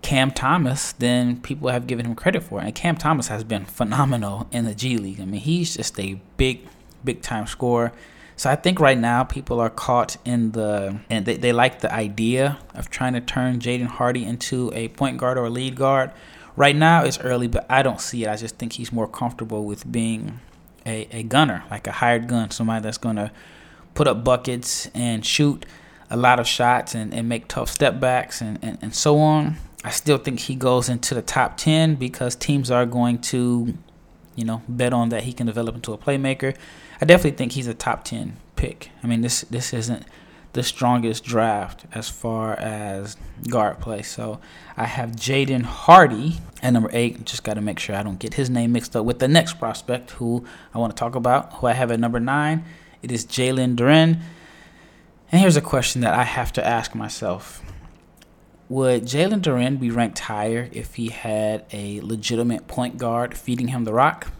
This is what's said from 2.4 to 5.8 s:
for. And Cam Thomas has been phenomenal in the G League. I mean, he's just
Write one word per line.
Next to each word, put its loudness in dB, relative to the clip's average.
for. -8
And -6
Cam 0
Thomas 0
has -6
been -4
phenomenal -2
in -2
the -2
G -2
League. -6
I -8
mean, -6
he's 0
just -6